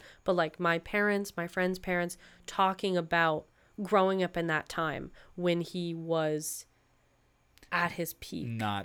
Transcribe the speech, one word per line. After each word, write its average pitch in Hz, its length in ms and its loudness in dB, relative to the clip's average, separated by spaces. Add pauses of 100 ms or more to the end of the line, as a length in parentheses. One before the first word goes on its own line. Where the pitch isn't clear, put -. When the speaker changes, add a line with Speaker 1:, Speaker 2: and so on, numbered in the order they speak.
(260)
Speaker 1:
But, 185 100 2
like, 165 240 0
my 170 200 2
parents, 202 580 0
my 170 100 -2
friends' 185 320 0
parents, 175 380 -2 (300)
talking 190 500 2
about 165 480 2 (360)
growing 190 400 4
up 175 140 0
in 170 120 0
that 156 200 0
time 151 420 -4 (260)
when 175 260 2
he 170 340 -6
was 160 720 -2 (1080)
at 175 220 0
his 165 220 -6
peak. 160 340 -10
Speaker 2:
Not 107 360 -2